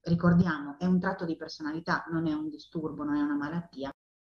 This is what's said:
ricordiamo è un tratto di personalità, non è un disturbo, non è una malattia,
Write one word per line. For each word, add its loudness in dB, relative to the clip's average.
ricordiamo 4
è -2
un 6
tratto -2
di -2
personalità, -4
non 0
è 0
un -4
disturbo, -8
non 0
è 2
una 0
malattia, -6